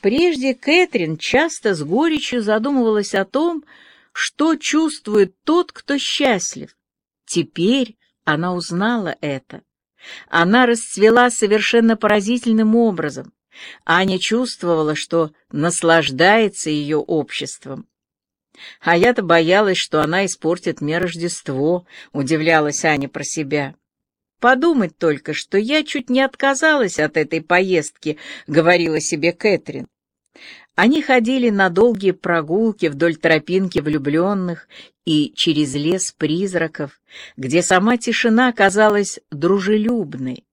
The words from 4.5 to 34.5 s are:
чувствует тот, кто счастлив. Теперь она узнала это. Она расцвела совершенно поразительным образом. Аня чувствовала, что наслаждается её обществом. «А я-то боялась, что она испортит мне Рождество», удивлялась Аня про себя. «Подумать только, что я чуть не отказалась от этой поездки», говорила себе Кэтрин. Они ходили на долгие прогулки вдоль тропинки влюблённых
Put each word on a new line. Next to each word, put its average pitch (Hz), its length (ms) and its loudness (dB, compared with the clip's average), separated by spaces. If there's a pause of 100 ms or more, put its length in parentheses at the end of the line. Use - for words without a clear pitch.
чувствует 285 800 0 (100)
тот, 349 280 0
кто - 240 -6
счастлив. - 800 -4 (480)
Теперь 202 720 -2 (280)
она 165 300 -2
узнала 180 680 -4
это. 139 420 -8 (680)
Она 202 380 4
расцвела 233 640 4
совершенно 226 680 2
поразительным 220 760 0
образом. 165 580 0 (520)
Аня 185 340 2
чувствовала, 175 800 -2
что 160 340 -2 (200)
наслаждается 165 1200 2
её 147 300 -2
обществом. 135 840 -6 (920)
«А 170 160 2
я-то 233 260 2
боялась, 180 560 4
что - 240 -2
она 175 240 0
испортит 175 540 -4
мне 156 180 -4
Рождество», 170 880 -4 (260)
удивлялась 151 720 0
Аня 147 240 0
про 147 160 -10
себя. 147 520 -6 (640)
«Подумать 254 580 2
только, 151 360 -2
что - 220 -6
я 277 280 0
чуть 277 260 -8
не 254 100 2
отказалась 269 760 0
от 151 180 -2
этой 160 240 -2
поездки», 175 800 0 (300)
говорила 160 520 2
себе 160 320 -2
Кэтрин. 175 540 -4 (880)
Они 262 280 4
ходили 247 480 2
на 196 180 2
долгие 196 440 2
прогулки 180 720 -2
вдоль 156 300 0
тропинки 175 600 -2
влюблённых 156 880 -2 (360)